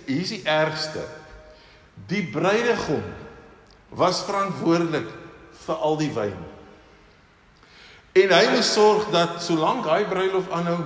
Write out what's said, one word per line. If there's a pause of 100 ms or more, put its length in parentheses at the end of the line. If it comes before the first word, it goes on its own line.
hier
is
die
ergste. (1040)
Die
bruidegom (840)
was
verantwoordelik (560)
vir
al
die
wyn. (1700)
En
hy
moes
sorg
dat
solank
hy
bruilof
aanhou,